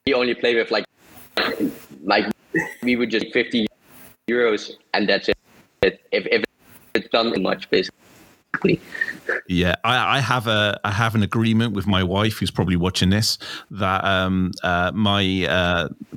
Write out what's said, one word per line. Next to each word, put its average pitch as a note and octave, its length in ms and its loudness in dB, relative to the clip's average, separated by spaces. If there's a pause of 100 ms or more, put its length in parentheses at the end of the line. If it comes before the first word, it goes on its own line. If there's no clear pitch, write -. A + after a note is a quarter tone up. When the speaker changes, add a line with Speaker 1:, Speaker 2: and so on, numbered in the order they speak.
Speaker 1:
we C3+ 80 2
only B2 220 2
play A#2+ 180 2
with, A2+ 160 0
like, G#2+ 140 0 (1200)
like, G2 220 2 (580)
we B2 100 2
would A#2 160 0
just G#2+ 220 0
fifty A#2 340 0 (640)
euros, A#2 400 0 (240)
and G2+ 140 2
that's G2 200 2
it. G2+ 80 2 (460)
If, F#2+ 160 2 (140)
if G#2 320 0 (500)
it's - 140 -4
done A2+ 340 0
much, - 260 -4
basically. - 1120 -4 (680)
Speaker 2:
Yeah, F2 340 2
I, A#2 360 2
I - 20 0
have A#2+ 260 0
a, G#2 380 0
I G#2 80 -2
have A2 240 0
an G#2 80 4
agreement A2+ 500 2
with F#2+ 140 -4
my F#2+ 160 4
wife, G2+ 340 0
who's - 140 -2
probably F2+ 240 0
watching F2+ 340 2
this, G#2+ 280 0 (340)
that, F#2+ 320 -2
um, F#2 480 0 (100)
uh, F2+ 320 0
my, G2 540 0
uh, F2 400 0 (280)